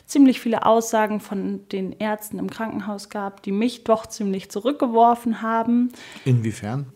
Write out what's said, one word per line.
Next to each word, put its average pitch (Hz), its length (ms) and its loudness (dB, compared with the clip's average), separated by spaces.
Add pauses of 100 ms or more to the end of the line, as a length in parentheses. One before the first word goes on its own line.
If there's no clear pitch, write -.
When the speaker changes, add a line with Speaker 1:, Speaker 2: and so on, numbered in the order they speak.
Speaker 1:
ziemlich 262 340 6
viele 226 260 0
Aussagen 220 520 2
von 196 420 -6 (120)
den 190 260 -6
Ärzten 214 400 -6
im 190 100 -6
Krankenhaus 208 640 -8
gab, 202 320 -10
die 202 80 -8
mich 220 320 -2
doch 220 240 2
ziemlich 190 460 -6
zurückgeworfen 233 880 2
haben. 233 480 0 (340)
Speaker 2:
Inwiefern? 117 720 -2